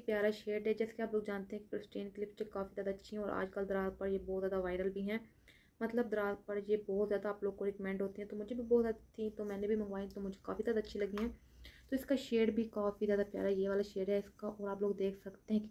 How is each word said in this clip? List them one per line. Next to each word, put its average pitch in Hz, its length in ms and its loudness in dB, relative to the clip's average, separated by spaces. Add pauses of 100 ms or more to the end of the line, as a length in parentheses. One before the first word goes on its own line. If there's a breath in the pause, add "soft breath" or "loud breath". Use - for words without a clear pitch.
प्यारा 214 320 4
shade 214 340 -2
है। 220 60 4
जैसे 220 180 -2
कि 226 100 -6
आप 220 120 -2
लोग 208 120 2
जानते 202 300 -4
हैं 208 100 -10
क्रिस्टीन 202 440 -6
की 202 100 -10
लिपस्टिक 208 320 -6
काफ़ी 196 220 -4
ज़्यादा 196 160 -2
अच्छी 196 260 -6
है 208 60 -2
और 202 100 -2
आजकल 190 340 -2
दराज 190 280 0
पर 196 140 -4
ये 196 120 2
बहुत 190 200 -2
ज़्यादा 190 200 0
viral 185 300 0
भी 196 140 -4
हैं, 214 160 0 (600 soft breath)
मतलब 226 300 2
दराज 202 340 2
पर 202 160 -2
ये 208 260 2
बहुत 202 220 2
ज़्यादा 208 220 2
आप 202 140 -4
लोग 196 120 2
को 202 80 -2
recommend 196 380 0
होती 196 180 -4
हैं, 202 80 -8
तो 214 80 -6
मुझे 208 180 -4
भी 240 80 -2
बहुत 233 200 6
ज़्यादा 226 160 2 (160)
थी 214 180 -2
तो 214 120 -6
मैंने 202 240 -2
भी 220 80 4
मंगवाई, 196 320 -2
तो 196 120 -10
मुझे 196 240 -6
काफ़ी 196 200 -4
ज़्यादा 220 160 2
अच्छी 208 180 -4
लगी 202 240 0
हैं। 233 120 -2 (540 loud breath)
तो 269 80 0
इसका 262 220 2
shade 226 360 4
भी 226 120 4
काफ़ी 208 400 0
ज़्यादा 202 180 4
प्यारा 196 240 -2
ये 196 200 2
वाला 196 160 2
shade 196 260 -4
है 202 80 4
इसका, 202 300 -6
और 208 200 -6
आप 196 140 -4
लोग 202 140 2
देख 196 200 0
सकते - 380 -6
हैं 214 80 4
कि 214 80 -8